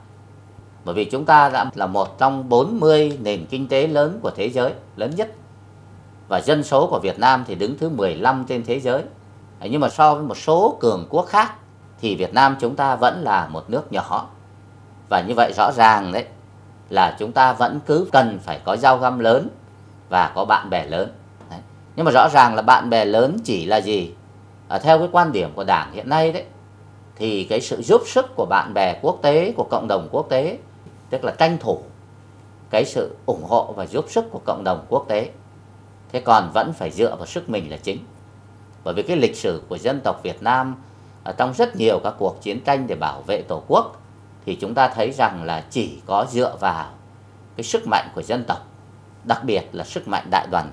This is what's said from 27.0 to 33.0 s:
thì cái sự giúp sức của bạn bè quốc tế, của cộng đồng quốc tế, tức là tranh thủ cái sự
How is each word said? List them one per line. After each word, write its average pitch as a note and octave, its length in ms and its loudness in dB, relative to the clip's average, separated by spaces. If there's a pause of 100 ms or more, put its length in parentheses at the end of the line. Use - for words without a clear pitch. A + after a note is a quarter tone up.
thì G#2+ 280 -4
cái G#2+ 180 -2
sự - 200 -8
giúp F#3+ 240 4
sức C4 200 0 (100)
của G#2 140 -2
bạn G2 240 0
bè F#2 280 0
quốc E3+ 200 -2
tế, D#3+ 360 2
của B2+ 140 -4
cộng A2+ 160 -2
đồng F2+ 240 -2
quốc A#2+ 180 -4
tế, D3+ 280 -2 (520)
tức C3 140 -6
là - 140 -2
tranh E3 200 2
thủ G2 240 -4 (880)
cái A2+ 160 2
sự - 300 -6 (100)